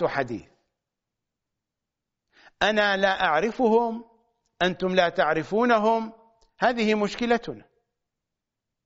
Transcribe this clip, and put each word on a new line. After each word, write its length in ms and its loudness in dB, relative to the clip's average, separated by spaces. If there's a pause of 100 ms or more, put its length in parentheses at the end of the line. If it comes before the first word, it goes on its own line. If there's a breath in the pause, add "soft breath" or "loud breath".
حديث. 420 -6 (2250 soft breath)
أنا 340 2
لا 280 0
أعرفهم، 800 0 (580)
أنتم 320 -2
لا 140 4
تعرفونهم، 1040 0 (460)
هذه 360 2
مشكلتنا. 760 -4 (1160)